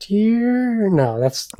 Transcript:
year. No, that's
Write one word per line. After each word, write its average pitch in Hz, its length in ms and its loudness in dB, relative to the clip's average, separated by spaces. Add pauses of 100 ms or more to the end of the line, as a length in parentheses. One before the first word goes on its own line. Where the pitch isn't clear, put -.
year. 233 800 0
No, 127 300 2
that's 131 280 -2 (120)